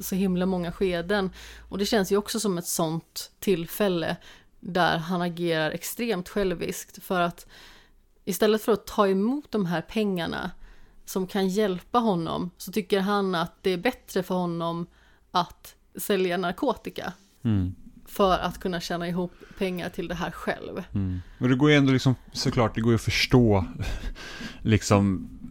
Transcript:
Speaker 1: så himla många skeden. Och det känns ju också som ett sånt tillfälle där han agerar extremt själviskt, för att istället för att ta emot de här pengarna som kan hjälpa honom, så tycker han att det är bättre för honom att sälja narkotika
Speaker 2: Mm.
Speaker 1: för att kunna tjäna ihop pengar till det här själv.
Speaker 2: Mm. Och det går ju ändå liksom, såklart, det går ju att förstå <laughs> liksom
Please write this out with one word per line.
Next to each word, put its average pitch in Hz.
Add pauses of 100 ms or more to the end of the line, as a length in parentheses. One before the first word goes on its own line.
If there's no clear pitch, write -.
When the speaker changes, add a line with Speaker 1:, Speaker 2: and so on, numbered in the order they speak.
Speaker 1:
så 196
himla 185
många 180
skeden. 185 (280)
Och -
det 202
känns 196
ju 196
också 208
som 190
ett 170
sånt - (100)
tillfälle 170 (440)
där 170
han 175
agerar 165
extremt 185
själviskt, -
för 180
att 175 (760)
istället 214
för 240
att 196
ta 202
emot 214
de 208
här 165
pengarna 190 (540)
som 190
kan 190
hjälpa 190
honom, 175
så -
tycker 196
han 196
att 170
det 196
är 180
bättre 190
för 185
honom 170 (440)
att - (220)
sälja 185
narkotika 185 (300)
Speaker 2:
Mm. 95 (320)
Speaker 1:
för 185
att 175
kunna 175
tjäna 170
ihop 175 (260)
pengar 180
till 175
det 180
här 165
själv. - (120)
Speaker 2:
Mm. 92 (180)
Och 127
det 131
går 147
ju 151
ändå 135
liksom, 131 (180)
såklart, 123
det 113
går 117
ju 113
att 107
förstå 107 (480)
<laughs> -
liksom 101 (220)